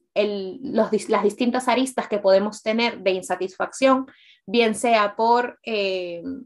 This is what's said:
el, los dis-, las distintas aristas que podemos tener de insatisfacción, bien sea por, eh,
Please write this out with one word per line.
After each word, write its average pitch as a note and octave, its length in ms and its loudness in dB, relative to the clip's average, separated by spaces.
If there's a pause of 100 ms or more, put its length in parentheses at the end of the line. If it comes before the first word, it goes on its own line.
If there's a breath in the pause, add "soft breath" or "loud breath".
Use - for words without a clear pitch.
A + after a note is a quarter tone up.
(160)
el, G3+ 480 -2
los G#3+ 280 0
dis-, G#3 180 -2
las A#3 140 2
distintas A#3+ 440 0
aristas B3 400 0
que G#3 120 -2
podemos G3 440 2
tener A3+ 380 0
de F#3+ 100 2
insatisfacción, F#3+ 960 0 (380 loud breath)
bien A3 300 2
sea G#3+ 400 2
por, A#3+ 480 2
eh, F#3 600 -4 (220)